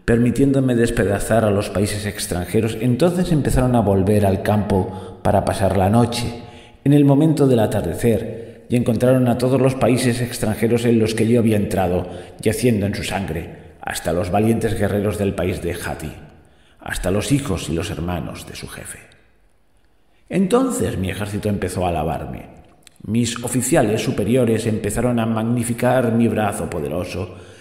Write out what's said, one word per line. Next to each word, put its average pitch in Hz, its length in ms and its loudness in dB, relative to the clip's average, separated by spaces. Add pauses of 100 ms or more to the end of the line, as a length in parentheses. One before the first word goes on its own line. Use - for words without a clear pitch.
permitiéndome 127 720 2
despedazar 110 680 2
a 104 60 2
los 101 200 0
países 104 360 -2
extranjeros, 104 760 -2
entonces 170 520 0
empezaron 127 420 2
a 120 60 4
volver 98 460 2
al 95 160 0
campo 101 800 -2
para 95 220 2
pasar 95 320 0
la 98 140 2
noche, 117 520 0 (420)
en 139 80 4
el 147 120 8
momento 143 440 4
del 123 100 4
atardecer, - 1120 -2
y - 80 0
encontraron 123 500 2
a 117 120 2
todos 127 220 2
los 131 140 4
países 120 460 2
extranjeros 117 640 0
en 117 160 4
los 110 140 0
que 110 120 0
yo 117 140 4
había 110 160 4
entrado, 92 500 0 (340)
yaciendo 107 460 0
en 95 80 -2
su - 80 -6
sangre, 82 800 -8
hasta - 320 -6
los 87 180 -2
valientes 110 480 2
guerreros 101 400 0
del 98 160 -2
país 85 280 -4
de 85 100 -4
Hati, - 400 -8 (640)
hasta - 320 -6
los 104 220 0
hijos 98 380 -2
y - 20 -2
los 82 180 -4
hermanos 82 560 -8
de - 80 -16
su - 140 -14
jefe. - 300 -16 (1300)
Entonces 196 680 0
mi 92 140 -2
ejército 101 380 -4
empezó 92 380 -2
a - 20 2
alabarme. 78 640 -4 (520)
Mis 113 380 -2
oficiales 120 580 2
superiores 113 640 0
empezaron 117 540 0
a 113 60 0
magnificar 117 880 0
mi 117 140 4
brazo 101 420 0
poderoso, 87 680 -6 (240)